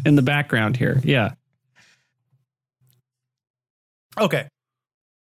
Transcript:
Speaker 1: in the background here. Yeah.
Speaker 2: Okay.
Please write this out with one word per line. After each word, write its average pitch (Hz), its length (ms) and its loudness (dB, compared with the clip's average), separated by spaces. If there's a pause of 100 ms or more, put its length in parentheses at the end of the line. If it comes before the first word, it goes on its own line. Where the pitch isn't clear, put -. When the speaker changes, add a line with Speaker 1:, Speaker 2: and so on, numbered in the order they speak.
Speaker 1:
in 147 100 4
the 143 60 6
background 127 560 -2
here. 127 260 -2
Yeah. 127 300 0 (2750)
Speaker 2:
Okay. 170 300 -2 (840)